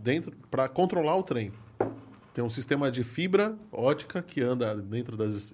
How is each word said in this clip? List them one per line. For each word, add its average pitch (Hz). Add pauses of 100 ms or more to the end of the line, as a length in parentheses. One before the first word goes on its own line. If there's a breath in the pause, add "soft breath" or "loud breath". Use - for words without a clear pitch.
dentro, 135 (160)
pra 131
controlar 175
o 190
trem, 113 (840)
tem 120
um 120
sistema 139
de 123
fibra 196 (140)
ótica 147
que 170
anda 120
dentro 110
das, 107